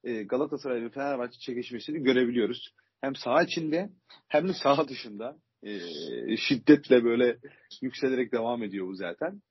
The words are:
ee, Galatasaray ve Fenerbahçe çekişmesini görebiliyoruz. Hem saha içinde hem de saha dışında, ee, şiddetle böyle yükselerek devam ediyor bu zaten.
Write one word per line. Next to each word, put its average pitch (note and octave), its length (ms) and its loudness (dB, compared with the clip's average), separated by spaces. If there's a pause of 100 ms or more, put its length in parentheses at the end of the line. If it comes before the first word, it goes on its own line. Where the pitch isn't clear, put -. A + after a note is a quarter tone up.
ee, A#2 180 -6
Galatasaray C3 600 -4
ve A#2 80 -6
Fenerbahçe C3+ 480 -6
çekişmesini B2 640 -8
görebiliyoruz. B2 720 2 (260)
Hem C3+ 160 -4
saha C3+ 260 2
içinde E3+ 480 -2 (380)
hem D#3 200 2
de F#3 40 0
saha C#3+ 360 2
dışında, A#2+ 480 -12 (260)
ee, E2 760 -6
şiddetle B2+ 680 6
böyle A#2+ 340 2 (440)
yükselerek B2+ 500 -2
devam A#2+ 300 -2
ediyor G2 240 -6
bu F#2+ 80 -8
zaten. G2 560 -8